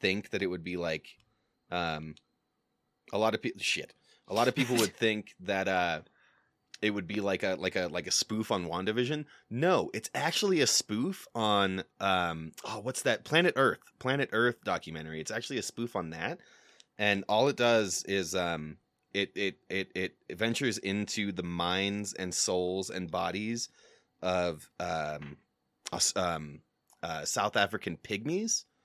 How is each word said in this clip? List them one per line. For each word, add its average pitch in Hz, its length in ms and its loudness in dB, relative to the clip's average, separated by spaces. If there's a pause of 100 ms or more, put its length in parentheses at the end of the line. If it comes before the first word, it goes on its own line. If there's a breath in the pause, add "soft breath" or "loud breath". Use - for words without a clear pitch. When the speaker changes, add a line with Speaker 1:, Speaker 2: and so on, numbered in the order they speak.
Speaker 1:
think 98 300 0
that 98 120 -2
it 95 40 0
would 87 160 -6
be, 87 140 -6
like, 82 300 -2 (640)
um, 78 440 -2 (1000)
a 104 40 0
lot 110 160 4
of 110 80 -2
people, 107 200 -6
shit. - 320 -2 (340 soft breath)
A - 60 -8
lot 117 160 4
of 120 60 2
people 123 200 2
would 110 200 2
Speaker 2:
<laughs> - 0 -
Speaker 1:
think 107 440 0
that, 95 280 -2
uh, 87 340 2 (800 soft breath)
it 107 120 2
would 101 160 -4
be 104 140 -2
like 98 200 0
a, 95 160 0
like 90 180 -2
a, 90 120 2
like 80 180 -4
a 90 60 -8
spoof 110 400 -2
on 92 160 2
WandaVision. 113 580 0 (240 loud breath)
No, 165 460 2
it's - 180 -8
actually 170 480 2
a 123 60 6
spoof 123 640 -2
on, 101 500 2 (160)
um, 85 520 0 (140)
oh, - 160 -6
what's 123 220 -4
that? 117 200 2
Planet 165 320 4
Earth. 127 240 4 (180)
Planet 135 340 0
Earth 117 320 2
documentary. 80 560 -4
It's 80 120 -6
actually 117 260 -6
a 101 60 -2
spoof - 320 -6
on 82 160 -4
that. 87 280 -6 (600 loud breath)
And 101 280 2
all 110 200 6
it 143 80 2
does 113 480 4
is, 95 320 0
um, 82 420 -2 (360)
it, 98 200 0
it, 98 240 -2 (140)
it, 95 240 -4
it 92 200 -4 (220)
ventures 113 400 0
into 101 540 -2
the 90 100 -4
minds 92 720 0
and 90 180 -4
souls 90 600 0
and 92 180 -6
bodies 98 600 -2 (520 soft breath)
of, 90 480 0 (100)
um, 76 580 -4 (540)
us, - 240 0
um, 80 440 -2 (420)
uh, 80 240 -6
South 104 320 0
African 101 400 0
pygmies. 156 680 -4 (200)